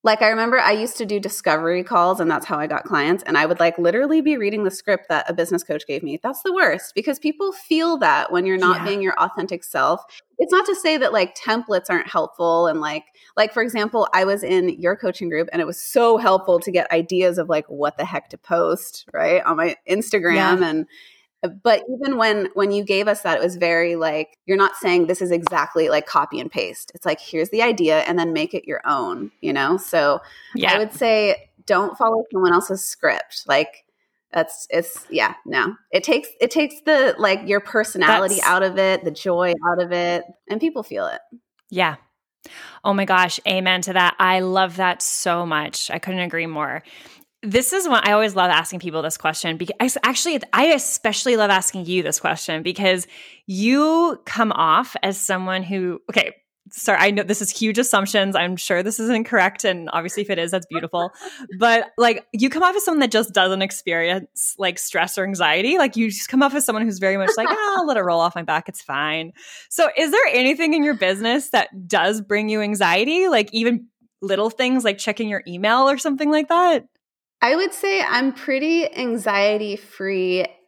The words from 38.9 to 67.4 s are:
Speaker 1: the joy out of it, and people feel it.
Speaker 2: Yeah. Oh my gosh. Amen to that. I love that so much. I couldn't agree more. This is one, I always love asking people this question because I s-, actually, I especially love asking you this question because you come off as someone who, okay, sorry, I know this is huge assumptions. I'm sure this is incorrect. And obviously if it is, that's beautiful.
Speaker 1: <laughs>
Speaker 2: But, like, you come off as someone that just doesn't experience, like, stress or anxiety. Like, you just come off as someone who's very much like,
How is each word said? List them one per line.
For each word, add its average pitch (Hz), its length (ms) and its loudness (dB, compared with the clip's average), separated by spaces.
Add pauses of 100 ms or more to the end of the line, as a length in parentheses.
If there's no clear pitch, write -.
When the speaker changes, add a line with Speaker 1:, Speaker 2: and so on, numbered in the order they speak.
Speaker 1:
the 170 80 -4
joy 175 420 0 (160)
out 175 140 0
of 175 80 -4
it, 175 320 -2 (260)
and 208 100 -4
people 311 220 -2
feel 98 240 -6
it. 60 160 -8 (480)
Speaker 2:
Yeah. 175 280 -2 (840)
Oh 202 100 0
my 196 120 0
gosh. 185 420 2
Amen 185 360 0
to 190 100 -6
that. 180 260 4
I 185 200 4
love 185 380 0
that 180 260 0
so 175 420 -2
much. 151 460 -4
I 170 80 -6
couldn't 185 220 -6
agree 165 260 -4
more. 151 340 -6 (640)
This 226 280 0
is 370 140 -2
one, 240 160 4
I 208 100 4
always 208 220 2
love 180 140 2
asking 165 300 0
people 160 220 -6
this 156 160 -4
question 160 400 -4
because 175 220 -6
I 233 60 2
s-, 254 180 -2
actually, 262 380 -2 (100)
I 269 220 4
especially 240 640 0
love 208 140 4
asking 190 340 0
you 180 180 0
this 151 160 -2
question 160 440 -4
because 185 440 0 (380)
you 285 800 2
come 220 260 -2
off 160 520 2
as 196 160 -4
someone 185 440 -4
who, 180 460 -4
okay, - 260 0 (360)
sorry, - 280 0
I 202 120 4
know 202 100 0
this 196 220 -2
is 190 80 -4
huge 220 260 -2
assumptions. 196 580 0
I'm 180 200 0
sure 175 260 -2
this 208 180 -4
is 226 120 -2
incorrect. 220 520 0
And 180 300 -2
obviously 175 300 -4
if 202 80 -6
it 180 80 -2
is, 170 100 -4
that's 180 160 -4
beautiful. 170 520 -6
Speaker 1:
<laughs> - 420 -16
Speaker 2:
But, 226 380 4
like, 233 360 2
you 226 160 2
come 320 140 0
off 370 120 2
as 403 80 0
someone 320 180 2
that 233 100 2
just 220 220 0
doesn't 190 280 2
experience, 180 960 -2
like, 185 220 -2
stress - 380 -2
or 190 60 -2
anxiety. 190 540 0
Like, 285 180 2
you 226 140 0
just 196 180 -8
come 262 140 2
off 277 140 2
as 285 100 0
someone 220 180 -2
who's 214 160 -2
very 196 180 0
much 190 200 0
like, 226 100 -2